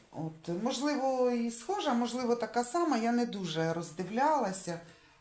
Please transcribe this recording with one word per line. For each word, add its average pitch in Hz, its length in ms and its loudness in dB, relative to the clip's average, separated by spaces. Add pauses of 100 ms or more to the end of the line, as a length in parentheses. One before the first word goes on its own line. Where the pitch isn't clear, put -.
(120)
От, 165 520 -6
можливо, 254 680 2
і 233 200 0
схожа, 320 420 0
можливо, 240 420 2
така 233 280 0
сама, 320 340 2
я 226 140 2
не 240 140 2
дуже 165 480 -2
роздивлялася, 185 1080 0 (420)